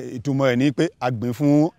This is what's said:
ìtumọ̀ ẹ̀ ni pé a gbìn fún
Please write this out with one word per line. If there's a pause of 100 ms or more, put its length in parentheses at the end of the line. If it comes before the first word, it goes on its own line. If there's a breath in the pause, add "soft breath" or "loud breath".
(160)
ìtumọ̀
ẹ̀
ni
pé (120)
a
gbìn
fún (100)